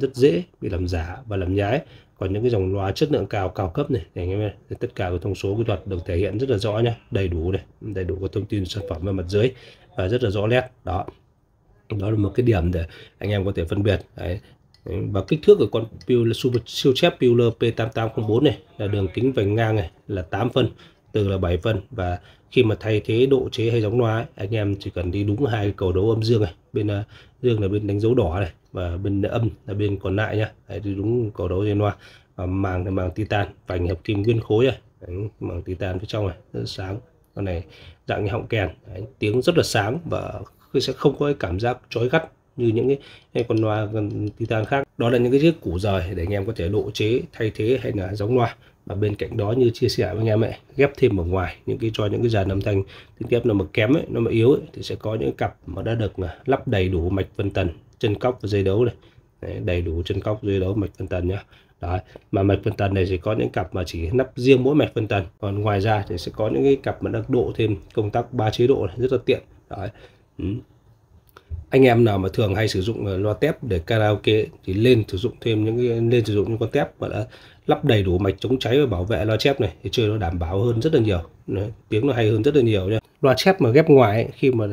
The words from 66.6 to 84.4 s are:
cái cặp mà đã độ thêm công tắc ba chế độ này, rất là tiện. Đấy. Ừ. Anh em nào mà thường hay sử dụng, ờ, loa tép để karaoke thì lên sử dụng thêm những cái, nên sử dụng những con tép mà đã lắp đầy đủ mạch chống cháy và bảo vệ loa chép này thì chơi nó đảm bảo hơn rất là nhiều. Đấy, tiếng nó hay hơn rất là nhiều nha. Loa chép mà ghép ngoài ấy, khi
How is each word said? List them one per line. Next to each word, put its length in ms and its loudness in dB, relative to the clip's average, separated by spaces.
cái 120 6
cặp 280 -6
mà 80 -2
đã 160 -2
độ 280 2
thêm 200 0
công 180 -2
tắc 220 -4
ba 160 2
chế 180 2
độ 200 2
này, 120 -8
rất 120 0
là 140 2
tiện. 160 0
Đấy. 200 -8
Ừ. 80 -6
Anh 140 8
em 200 8
nào 140 4
mà 160 0
thường 220 0
hay 120 0
sử 140 -2
dụng, 240 -4
ờ, 120 -2
loa 160 0
tép 300 -2
để 160 0
karaoke 640 2
thì 80 -4
lên 340 4
sử 100 -6
dụng 240 -4
thêm 240 0
những 120 0
cái, 240 0
nên 240 4
sử 80 -2
dụng 160 2
những 80 -2
con 140 -2
tép 160 0
mà 80 -4
đã 180 -4
lắp 180 0
đầy 180 4
đủ 140 2
mạch 220 2
chống 200 0
cháy 200 2
và 60 4
bảo 180 -2
vệ 220 -2
loa 120 2
chép 240 2
này 120 0
thì 100 -6
chơi 140 2
nó 100 0
đảm 220 -2
bảo 200 -2
hơn 220 2
rất 120 0
là 60 6
nhiều. 200 2
Đấy, 240 -4
tiếng 180 0
nó 60 2
hay 160 2
hơn 140 2
rất 120 4
là 60 8
nhiều 280 2
nha. 100 0
Loa 160 6
chép 240 2
mà 80 4
ghép 200 6
ngoài 340 8
ấy, 100 -6
khi 180 2